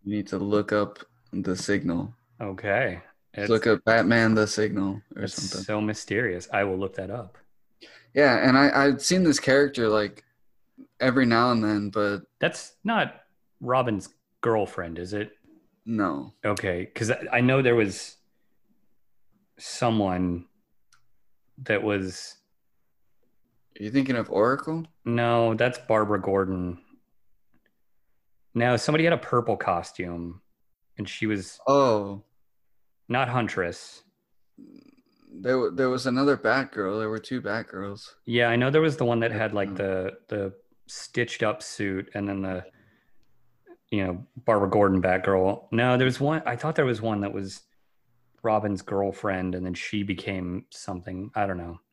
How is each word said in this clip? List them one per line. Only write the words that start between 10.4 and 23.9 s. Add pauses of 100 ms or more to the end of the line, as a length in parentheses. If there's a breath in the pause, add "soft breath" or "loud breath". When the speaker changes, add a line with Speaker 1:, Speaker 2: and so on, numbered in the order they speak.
Speaker 1:
every
now
and
then,
but (160)
Speaker 2:
That's
not (380)
Robin's (320)
girlfriend,
is
it? (520)
Speaker 1:
No. (100)
Speaker 2:
Okay,
'cause
I, (140)
I
know
there
was (1400)
someone (1120)
that
was (1400)
Speaker 1:
Are
you